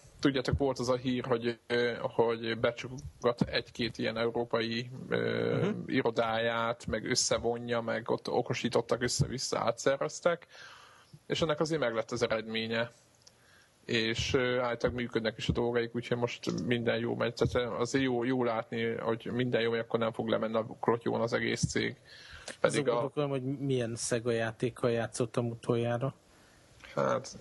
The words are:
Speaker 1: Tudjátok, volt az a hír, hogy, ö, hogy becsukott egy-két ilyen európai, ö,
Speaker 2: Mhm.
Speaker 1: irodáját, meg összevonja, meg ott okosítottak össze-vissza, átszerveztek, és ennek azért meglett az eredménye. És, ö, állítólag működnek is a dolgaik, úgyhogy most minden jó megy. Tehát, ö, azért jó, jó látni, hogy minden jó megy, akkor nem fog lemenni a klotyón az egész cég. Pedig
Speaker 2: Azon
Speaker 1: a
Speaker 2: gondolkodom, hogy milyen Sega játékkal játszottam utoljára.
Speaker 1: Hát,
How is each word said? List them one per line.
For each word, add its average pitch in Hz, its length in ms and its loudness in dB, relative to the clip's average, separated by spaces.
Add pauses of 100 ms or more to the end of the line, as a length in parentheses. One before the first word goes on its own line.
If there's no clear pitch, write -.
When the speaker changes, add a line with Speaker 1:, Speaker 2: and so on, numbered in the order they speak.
(200)
Speaker 1:
Tudjátok, 135 380 2
volt 135 200 2
az 120 100 -2
a 127 80 4
hír, 123 280 0
hogy, 117 420 0
ö, 120 340 2
hogy 113 580 2
becsukott 123 880 -2
egy-két - 520 -4
ilyen 113 180 -2
európai, 117 720 0 (180)
ö, 58 480 2
Speaker 2:
Mhm. - 300 0
Speaker 1:
irodáját, 117 1000 0
meg 110 180 -2
összevonja, 117 760 0
meg 113 300 -4
ott - 200 -2
okosítottak 117 720 0
össze-vissza, 123 560 0
átszerveztek, 143 880 0 (800)
és - 160 -2
ennek 156 180 2
azért 160 200 2
meglett 113 300 0
az 120 120 0
eredménye. 113 680 -2 (920)
És, 113 500 0
ö, 123 240 2
állítólag 120 380 0
működnek 113 400 -2
is - 120 -8
a - 40 2
dolgaik, 120 420 0
úgyhogy 120 220 -2
most 120 500 -4
minden 117 320 0
jó 117 160 -2
megy. 120 200 -2
Tehát, 123 340 2
ö, 104 60 -6
azért 120 300 0
jó, 120 200 0
jó 127 200 2
látni, 113 400 -2 (100)
hogy 113 380 -2
minden 120 280 0
jó 117 100 2
megy, 117 100 0
akkor 113 180 -2
nem 113 140 2
fog 113 160 -4
lemenni 110 280 0
a 110 100 2 (140)
klotyón 117 400 2
az 113 120 0
egész 113 340 0
cég. 117 300 -2 (640)
Pedig 147 200 4
Speaker 2:
Azon 135 80 2
Speaker 1:
a - 20 2
Speaker 2:
gondolkodom, 139 400 0
hogy 135 120 -2
milyen 131 540 -2
Sega 120 340 -2
játékkal 113 600 0
játszottam 117 600 0
utoljára. 120 640 0 (800)
Speaker 1:
Hát, - 460 0